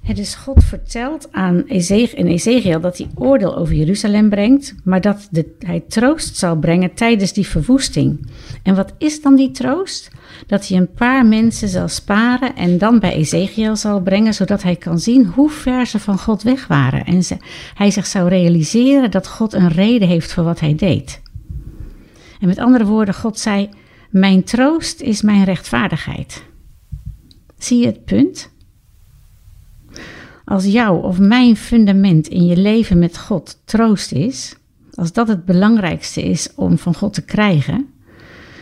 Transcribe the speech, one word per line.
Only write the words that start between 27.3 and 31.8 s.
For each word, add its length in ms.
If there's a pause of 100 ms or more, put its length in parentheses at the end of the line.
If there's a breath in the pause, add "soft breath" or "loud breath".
Zie 220
je 60
het 180
punt? 460 (2000 loud breath)
Als 160
jouw 320
of 220
mijn 380
fundament 720